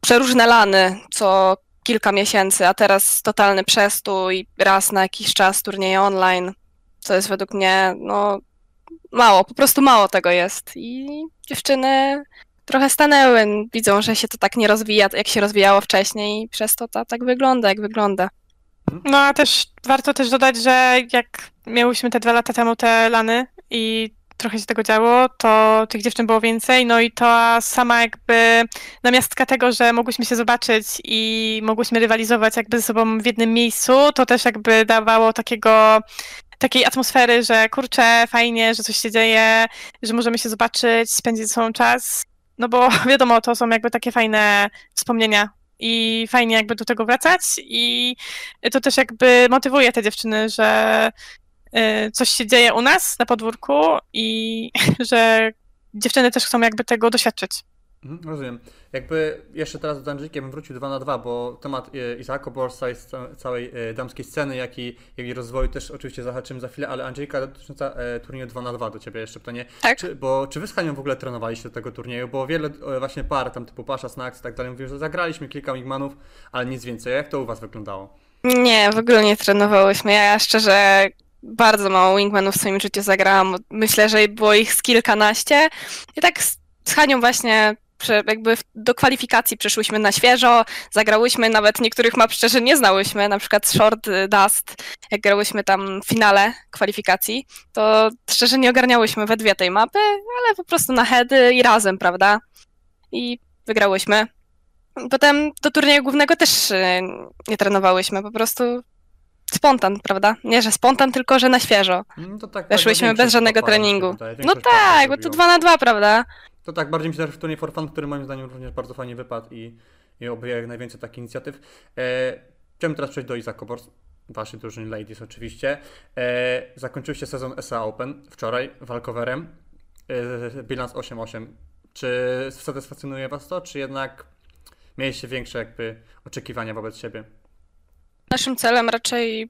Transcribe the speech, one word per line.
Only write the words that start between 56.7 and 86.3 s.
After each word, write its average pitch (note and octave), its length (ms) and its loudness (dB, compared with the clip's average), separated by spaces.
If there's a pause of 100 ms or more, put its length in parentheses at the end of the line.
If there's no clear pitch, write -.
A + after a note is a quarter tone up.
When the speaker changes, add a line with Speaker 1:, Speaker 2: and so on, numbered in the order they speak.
Speaker 3:
tego A#3 260 0
doświadczyć. A3 420 -2 (540)
Speaker 2:
Mhm, D#3+ 240 -16
rozumiem. B2+ 300 -12 (340)
Jakby D#3 480 -6 (120)
jeszcze D3+ 260 -12
teraz C#3+ 240 -10
do D3 80 -10
Angeliki C#3+ 300 -12
bym C3+ 100 -14
wrócił C#3 240 -18
dwa C3+ 140 -10
na C3+ 100 -8
dwa, C3 180 -6
bo A#2+ 440 -10
temat, C3+ 340 -12
e, A#2+ 240 -10
Izako C3 320 -12
Borsa B2+ 380 -8
jest - 200 -14
ca-, B2+ 260 -16
całej, B2 360 -12 (180)
e, A2+ 40 -12
damskiej B2+ 320 -14
sceny, C#3 300 -8
jak B2 240 -12
i, A#2+ 160 -14 (220)
jak B2 100 -14
i B2 60 -12
rozwoju B2+ 340 -6
też - 240 -14
oczywiście C3 320 -16
zahaczymy B2+ 360 -14
za B2 80 -14
chwilę, C#3+ 200 -12
ale C3 180 -12
Angelika, C3+ 420 -10
dotycząca, - 460 -14
e, A#2+ 260 -12
turnieju C3 280 -18
dwa A#2+ 140 -16
na B2 120 -12
dwa A2+ 160 -10
do G#2 100 -16
ciebie A2+ 220 -16
jeszcze - 180 -18
pytanie. B2 260 -16 (160)
Speaker 1:
Tak. A#3 160 -2
Speaker 2:
Czy, F3 180 -12
bo C3+ 320 -6
czy D3+ 120 -14
wy - 80 -12
z - 60 -20
Hanią D#3+ 220 -8
w C3+ 40 -14
ogóle C3+ 160 -8
trenowaliście A#2 540 -12
do - 60 -18
tego B2+ 160 -14
turnieju? A#2+ 360 -14
Bo C3+ 200 -10
wiele, D#3 220 -6 (260)
e, C3 40 -8
właśnie C3+ 240 -10
par, C3 280 -6
tam B2 140 -16
typu - 180 -20
Pasza, C3 260 -10
Snacks B2+ 300 -16
i - 40 -20
tak A#2 120 -16
dalej, B2 160 -12
mówią, B2+ 160 -16
że C#3 100 -16
zagraliśmy D#3 500 -8
kilka C#3 260 -12
Wingmanów, C3+ 440 -10 (340)
ale B2+ 140 -6
nic B2+ 200 -12
więcej. B2 280 -10
Jak D3 140 -6
to C#3+ 140 -8
u B2 40 -10
was A2 140 -12
wyglądało? G2+ 580 -16 (260)
Speaker 1:
Nie, B3 480 4
w A3 60 -4
ogóle A3+ 260 4
nie G#3 140 2
trenowałyśmy. G3+ 760 2
Ja G#3 260 4
szczerze... G3 680 4 (360)
Bardzo A3 460 2
mało F#3+ 280 4
Wingmanów G3+ 380 0
w - 40 -4
swoim G3 200 -2
życiu G3 220 -6
zagrałam. F#3+ 540 2 (140)
Myślę, G#3+ 400 2
że G#3+ 180 4
było G#3+ 260 2
ich G#3+ 200 2
z - 80 -2
kilkanaście. A3+ 880 2 (460)
I D4+ 60 -10
tak - 220 0